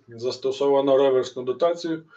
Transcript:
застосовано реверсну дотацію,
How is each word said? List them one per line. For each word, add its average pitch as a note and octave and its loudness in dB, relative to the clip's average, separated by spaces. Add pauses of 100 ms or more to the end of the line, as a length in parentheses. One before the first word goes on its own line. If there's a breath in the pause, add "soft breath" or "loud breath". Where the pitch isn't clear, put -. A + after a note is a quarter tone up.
застосовано C3+ 0
реверсну C3 2
дотацію, D#3+ -4 (120)